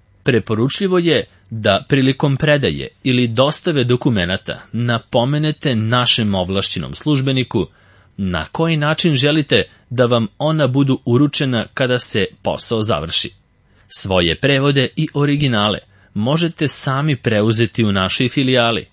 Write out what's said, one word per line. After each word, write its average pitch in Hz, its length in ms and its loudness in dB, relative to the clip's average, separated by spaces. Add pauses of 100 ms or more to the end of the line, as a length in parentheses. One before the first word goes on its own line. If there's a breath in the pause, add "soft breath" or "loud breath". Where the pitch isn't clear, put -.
(240)
Preporučljivo 135 760 0
je 156 280 2 (240 soft breath)
da 104 400 2
prilikom 135 480 2
predaje 120 500 0 (160)
ili 123 240 2
dostave 135 560 0
dokumenata 110 800 -2 (100)
napomenete 123 1040 -2
našem 113 600 0
ovlašćenom 92 600 -4
službeniku 131 720 -2 (500 soft breath)
na 92 280 -2
koji 165 320 -2
način 151 380 0
želite 143 480 2 (260 soft breath)
da 123 160 2
vam 117 220 2 (100)
ona 151 300 0
budu 131 380 2
uručena 127 680 0
kada 127 260 0
se 101 260 -2 (180)
posao 107 400 -4
završi. 85 580 -4 (520 soft breath)
Svoje 90 420 0
prevode 139 600 2
i 156 180 -2
originale 139 640 0 (340 soft breath)
možete 156 540 -2
sami 143 480 -2
preuzeti 113 680 2
u 104 80 2
našoj 98 380 0
filijali 123 640 0